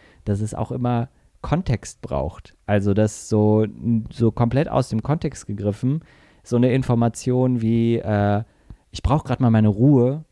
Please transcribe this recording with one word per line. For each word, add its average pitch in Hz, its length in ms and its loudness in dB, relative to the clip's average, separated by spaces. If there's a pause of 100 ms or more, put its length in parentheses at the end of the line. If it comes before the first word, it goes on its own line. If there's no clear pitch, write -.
(260)
dass 101 160 -2
es 107 120 -6
auch - 180 -6
immer 120 380 -2 (320)
Kontext - 600 -4
braucht. - 540 -8 (100)
Also, 101 280 2
dass 107 360 0
so, 107 360 4 (460)
so 113 200 0
komplett 123 380 0
aus 131 200 0
dem 110 140 -4
Kontext 147 440 -6
gegriffen, 104 560 -4 (400)
so - 120 -4
eine 120 180 4
Information 123 880 0
wie, 117 360 2
äh, 104 460 0 (480)
„Ich - 120 -14
brauch 151 200 2
grad 123 180 -4
mal 127 100 4
meine 110 180 6
Ruhe“ 131 640 4